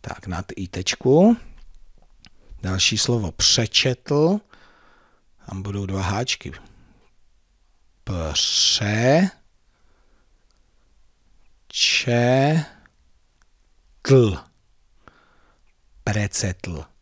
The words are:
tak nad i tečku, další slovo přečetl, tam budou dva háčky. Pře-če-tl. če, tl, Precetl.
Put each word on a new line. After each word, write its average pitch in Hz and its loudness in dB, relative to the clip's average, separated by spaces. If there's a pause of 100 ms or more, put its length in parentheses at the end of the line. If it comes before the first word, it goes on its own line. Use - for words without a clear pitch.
tak - -14
nad 90 -6 (100)
i 92 -8
tečku, 160 2 (1200)
další 95 -2
slovo 110 -2
přečetl, 147 0 (1080)
tam 95 -10
budou 101 -6
dva 95 -4
háčky. 98 -4 (1500)
Pře-če-tl. 110 0 (2500)
če, 131 2 (1400)
tl, 117 4 (1600)
Precetl. 98 -4 (160)